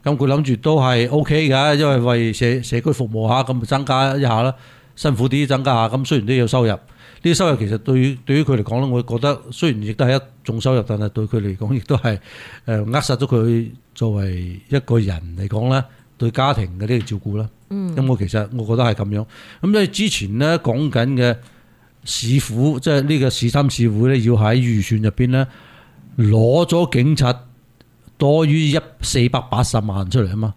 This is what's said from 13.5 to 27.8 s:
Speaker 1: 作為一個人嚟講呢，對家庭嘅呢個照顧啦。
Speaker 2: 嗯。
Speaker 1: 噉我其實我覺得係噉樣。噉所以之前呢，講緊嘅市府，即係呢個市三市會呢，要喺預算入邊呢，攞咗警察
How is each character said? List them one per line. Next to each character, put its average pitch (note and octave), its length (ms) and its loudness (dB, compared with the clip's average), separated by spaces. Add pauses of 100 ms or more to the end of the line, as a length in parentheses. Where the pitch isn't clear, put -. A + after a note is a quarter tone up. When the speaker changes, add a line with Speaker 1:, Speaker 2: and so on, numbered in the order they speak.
Speaker 1:
作 A2+ 160 -2
為 F#2 480 -4 (100)
一 C#3 100 0
個 A#2 200 0
人 E2+ 400 -4
嚟 G2 80 -6
講 A2 220 -2
呢， C3 160 0 (320)
對 A#2 140 0
家 C#3 220 0
庭 G#2 120 -2 (120)
嘅 G2 40 -8
呢 G#2+ 60 -4
個 A#2+ 120 0
照 G2+ 240 -6
顧 G#2 140 -4
啦。 A2 120 -4 (200)
Speaker 2:
嗯。 F#3+ 260 -6
Speaker 1:
噉 C3+ 120 0
我 B2+ 100 0
其 F#2+ 100 -2
實 G#2 200 -4 (100)
我 A2+ 80 -6
覺 A2+ 100 0
得 B2 80 2
係 A2+ 120 2
噉 G2+ 220 -6
樣。 G#2+ 80 -4 (360)
噉 F#3 100 0
所 G#3 120 2
以 F3+ 40 0
之 F#3+ 220 0
前 G2+ 300 -4
呢， D#3+ 200 2
講 C3+ 320 -2
緊 A#2+ 240 0
嘅 A#2+ 220 2 (680)
市 B2 360 0
府， C3 400 0
即 D#3+ 100 -2
係 C#3 120 2
呢 D3 180 0
個 C3 100 2
市 A#2+ 200 -2
三 C#3+ 200 2
市 A#2 180 0
會 A2+ 220 2
呢， C3+ 80 2
要 A#2 160 2
喺 G#2+ 220 4
預 A#2 280 2
算 G#2+ 180 0
入 A2 100 2
邊 B2 180 0
呢， C3 180 0 (680)
攞 A#2 500 4
咗 E3+ 240 2
警 C#3 240 2
察 B2+ 280 0 (760)